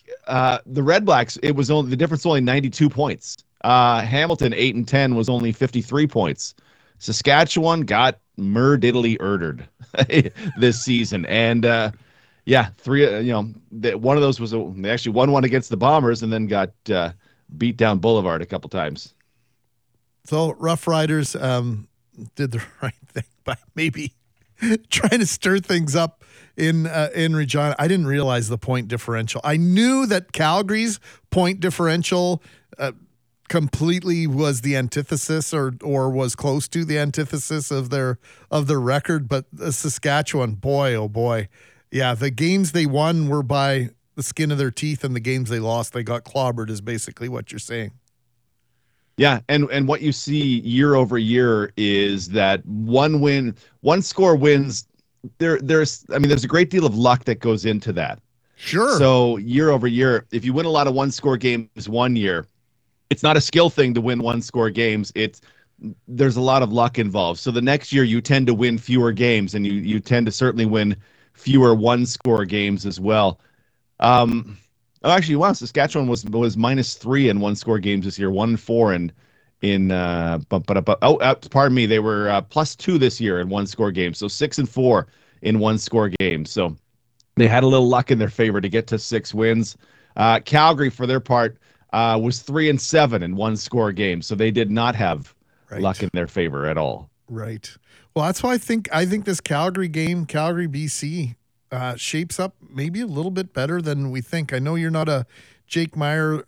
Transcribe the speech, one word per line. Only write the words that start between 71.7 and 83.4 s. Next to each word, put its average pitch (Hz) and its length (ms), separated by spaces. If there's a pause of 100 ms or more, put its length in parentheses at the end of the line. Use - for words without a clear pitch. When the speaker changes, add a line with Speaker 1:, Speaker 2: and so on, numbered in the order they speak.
Speaker 1:
one 120 300
score 117 400
games 101 400
as 92 140
well. 101 400 (640)
Um, 117 580 (460)
oh, 147 60
actually, 160 260
wow, 185 160
Saskatchewan 143 560
was, 113 160
was 107 320
minus 123 380
three 131 340
in 101 120
one 104 140
score 110 240
games 98 280
this 98 120
year, 95 120
one 101 200
and 113 100
four 117 320
in, 87 200 (500)
in, 95 300
uh, 85 460 (100)
bu-, 95 120
bu-, 98 200
bu-, - 220
oh, 143 160
uh, 131 160 (160)
pardon 139 260
me, 117 100
they 107 140
were, 104 280
uh, 101 120
plus 151 340
two 175 240
this 123 220
year 95 180
in 90 100